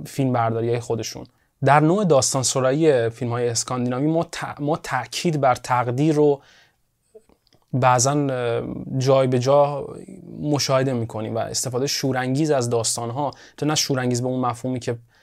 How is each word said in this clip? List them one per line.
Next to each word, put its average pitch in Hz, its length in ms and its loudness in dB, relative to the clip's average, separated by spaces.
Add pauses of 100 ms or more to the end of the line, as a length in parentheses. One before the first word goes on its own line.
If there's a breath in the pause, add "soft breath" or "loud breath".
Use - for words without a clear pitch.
فیلم 131 260 -2
برداری‌های 117 480 0
خودشون. 117 460 -8 (380)
در 139 160 6
نوع 175 240 4
داستان 139 380 4
سرایی 131 680 2
فیلم‌های 120 380 -2
اسکاندیناوی 123 580 -2
ما 165 180 2
ت-، - 360 -10
ما 147 160 -2
تأکید 143 640 -4
بر 131 140 4
تقدیر 123 600 0
رو 147 260 4 (1300 soft breath)
بعضاً، 127 400 4
اه، 123 500 -2 (360)
جای 135 280 4
به 127 120 2
جا 143 480 2 (560)
مشاهده 135 500 0
می‌کنیم 113 420 -4
و 113 40 -2
استفاده 123 480 -4
شورانگیز 131 640 -2
از 127 200 0
داستان‌ها، 117 600 -2 (260 loud breath)
تو 143 100 -4
نه 151 80 0
شورانگیز 127 480 -2
به 127 60 -2
اون 127 120 -2
مفهومی 123 400 -4
که 117 180 -6 (240 soft breath)